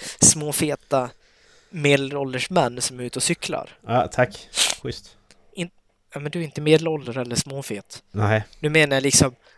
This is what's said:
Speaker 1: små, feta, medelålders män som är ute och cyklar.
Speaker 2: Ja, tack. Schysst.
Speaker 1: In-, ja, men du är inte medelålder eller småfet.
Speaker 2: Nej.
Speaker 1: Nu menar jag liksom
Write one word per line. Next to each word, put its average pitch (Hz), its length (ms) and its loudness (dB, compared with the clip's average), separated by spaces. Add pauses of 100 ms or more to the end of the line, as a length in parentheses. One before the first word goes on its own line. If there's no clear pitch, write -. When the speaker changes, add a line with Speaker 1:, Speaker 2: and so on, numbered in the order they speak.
(200)
Speaker 1:
små, 151 320 4
feta, 139 580 -2 (600)
medelålders 139 800 0
män 127 300 2
som 123 200 -6
är 123 40 -6
ute 123 140 -6
och 131 40 -2
cyklar. - 640 -4
Speaker 2:
Ja, 110 220 2
tack. - 400 -2 (340)
Schysst. - 340 -12 (360)
Speaker 1:
In-, 175 180 -8 (420)
ja, 143 80 -8
men 151 120 -8
du 175 80 -4
är 165 40 -4
inte 147 160 -8
medelålder 156 580 2
eller 123 180 -6
småfet. 131 760 -8
Speaker 2:
Nej. 107 340 0 (160)
Speaker 1:
Nu 151 100 -2
menar 147 260 4
jag 135 60 2
liksom 135 320 4 (240)